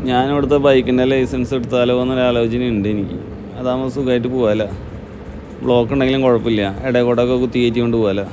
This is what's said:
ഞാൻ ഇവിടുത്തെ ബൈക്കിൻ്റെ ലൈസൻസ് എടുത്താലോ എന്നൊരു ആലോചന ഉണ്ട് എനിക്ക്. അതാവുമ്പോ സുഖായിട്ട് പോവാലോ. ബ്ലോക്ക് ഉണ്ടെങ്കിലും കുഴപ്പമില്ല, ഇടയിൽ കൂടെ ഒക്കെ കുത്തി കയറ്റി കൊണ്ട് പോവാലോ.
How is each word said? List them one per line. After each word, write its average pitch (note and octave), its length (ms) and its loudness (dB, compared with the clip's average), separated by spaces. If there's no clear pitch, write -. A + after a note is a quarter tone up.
ഞാൻ B2+ 240 2
ഇവിടുത്തെ C#3+ 320 2
ബൈക്കിൻ്റെ B2+ 460 4
ലൈസൻസ് C3 460 0
എടുത്താലോ B2 460 0
എന്നൊരു B2+ 260 0
ആലോചന A#2+ 440 0
ഉണ്ട് G#2 200 0
എനിക്ക്. G2+ 260 -4
അതാവുമ്പോ B2+ 380 -2
സുഖായിട്ട് B2+ 360 0
പോവാലോ. A2 340 2
ബ്ലോക്ക് A#2+ 300 2
ഉണ്ടെങ്കിലും C3+ 300 2
കുഴപ്പമില്ല, A#2 380 2
ഇടയിൽ B2 200 2
കൂടെ A#2+ 160 2
ഒക്കെ B2+ 180 0
കുത്തി B2 200 -2
കയറ്റി A#2+ 200 2
കൊണ്ട് A#2 180 0
പോവാലോ. G2 320 0